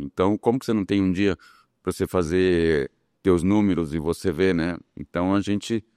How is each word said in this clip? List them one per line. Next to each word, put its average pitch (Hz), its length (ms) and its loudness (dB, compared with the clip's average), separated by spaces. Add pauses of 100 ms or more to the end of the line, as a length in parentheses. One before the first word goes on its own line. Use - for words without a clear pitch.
Então, 98 340 0
como 117 220 0
que - 80 -10
você 120 60 0
não 104 120 0
tem 101 160 0
um 95 120 2
dia 95 240 0 (460)
pra 90 100 -2
você 95 140 -2
fazer 82 840 2 (320)
teus 90 200 4
números 92 520 2
e 80 40 -2
você 82 340 -2
ver, 92 220 2
né? 85 220 -2 (180)
Então, 90 400 -4
a 101 60 0
gente 101 440 -4 (120)